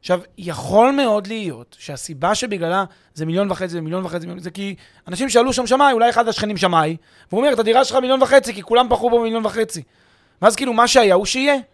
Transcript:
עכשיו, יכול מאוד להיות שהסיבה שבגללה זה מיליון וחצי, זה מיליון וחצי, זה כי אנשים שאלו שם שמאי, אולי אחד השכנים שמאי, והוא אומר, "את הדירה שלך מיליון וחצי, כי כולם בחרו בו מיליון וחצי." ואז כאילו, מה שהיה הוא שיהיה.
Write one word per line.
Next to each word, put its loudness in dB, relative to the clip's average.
עכשיו, -2
יכול 2
מאוד 0
להיות -10
שהסיבה -4
שבגללה -2
זה -6
מיליון 0
וחצי, -4
זה -6
מיליון -6
וחצי, -8
זה -12
כי -8
אנשים -4
שאלו -4
שם -6
שמאי, 0
אולי 2
אחד -2
השכנים -6
שמאי, 0
והוא -4
אומר, 2
"את -2
הדירה 2
שלך -4
מיליון 2
וחצי, 2
כי -12
כולם 2
בחרו 0
בו 4
מיליון -2
וחצי." -4
ואז 6
כאילו, -2
מה 4
שהיה 6
הוא 4
שיהיה. 2